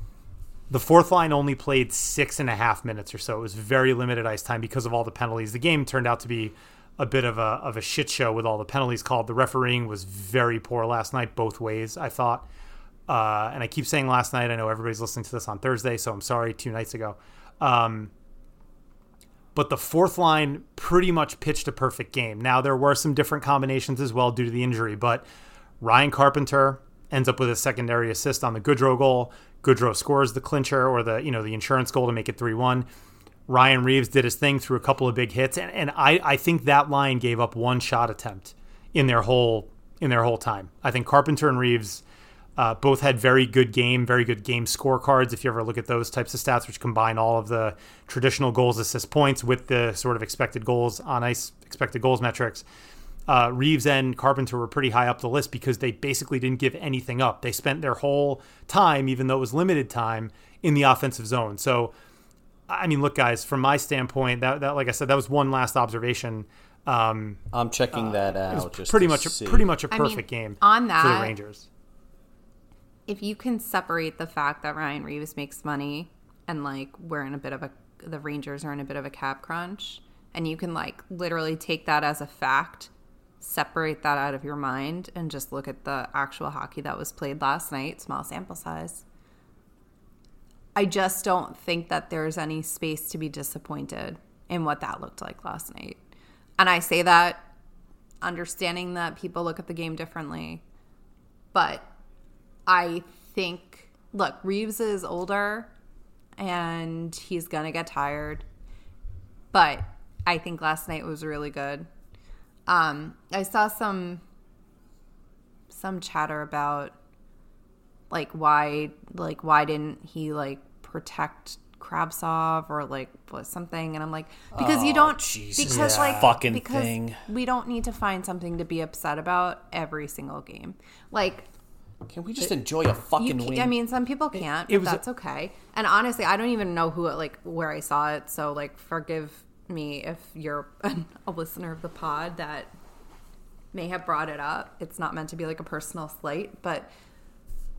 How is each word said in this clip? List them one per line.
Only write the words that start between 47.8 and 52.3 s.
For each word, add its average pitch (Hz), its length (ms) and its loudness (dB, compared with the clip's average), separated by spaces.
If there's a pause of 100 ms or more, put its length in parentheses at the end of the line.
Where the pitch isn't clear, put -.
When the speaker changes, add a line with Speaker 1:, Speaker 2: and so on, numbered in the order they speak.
Speaker 1:
traditional 131 440 2
goals, 123 280 4
assists, - 260 -4
points 139 400 4
with 123 220 0
the 120 260 2
sort 120 240 -2
of 110 60 -4
expected 117 420 -4
goals 120 340 2
on 127 240 -2
ice, 120 300 -4 (120)
expected - 360 -4
goals 127 180 4
metrics, 117 460 -2 (640)